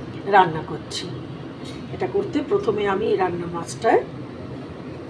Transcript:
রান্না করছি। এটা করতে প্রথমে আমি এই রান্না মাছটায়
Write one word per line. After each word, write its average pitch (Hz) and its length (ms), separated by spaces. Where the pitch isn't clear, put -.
রান্না 165 260
করছি। - 340
এটা - 220
করতে - 220
প্রথমে 208 340
আমি 208 180
এই 208 120
রান্না 175 320
মাছটায় 247 460